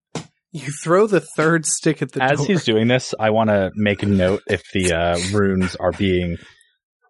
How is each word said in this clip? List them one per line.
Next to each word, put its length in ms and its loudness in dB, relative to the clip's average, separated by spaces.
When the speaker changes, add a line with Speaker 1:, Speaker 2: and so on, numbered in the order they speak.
Speaker 1:
<laughs> 100 -8
Speaker 2:
You 200 -12
throw 220 2
the 140 2
third 480 -2
stick 340 -2
at 120 -8
the 100 -2
Speaker 3:
As 160 2
Speaker 2:
door. 80 -2
Speaker 3:
he's 160 0
doing 240 2
this, 320 0
I 100 2
wanna 460 2
make 260 0
a 60 -2
note 400 2
if 160 -2
the, 200 0
uh, 260 0
runes 440 0
are 160 -2
being, 460 0